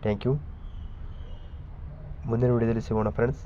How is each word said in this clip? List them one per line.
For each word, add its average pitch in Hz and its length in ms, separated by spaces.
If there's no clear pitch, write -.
Thank 104 220
you. 131 60
ಮುಂದಿನ 120 260
ವಿಡಿಯೋದಲ್ಲಿ 113 320
ಸಿಗೋಣ 107 300
ಫ್ರೆಂಡ್ಸ್. 123 280